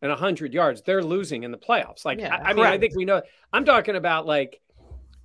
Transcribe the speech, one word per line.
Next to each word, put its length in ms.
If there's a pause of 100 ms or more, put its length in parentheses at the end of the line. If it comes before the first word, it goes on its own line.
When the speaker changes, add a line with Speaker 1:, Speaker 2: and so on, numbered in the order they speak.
Speaker 1:
and 80
a 60
hundred 380
yards, 300
they're 200
losing 400
in 80
the 60
playoffs. 480
Like, 140
Speaker 2:
Yeah. 180
Speaker 1:
I, 140
I 20
mean, 120
I 40
Speaker 3:
Correct. 120
Speaker 1:
think 140
we 80
know. 180 (300)
I'm 140
talking 320
about, 280
like, 360 (640)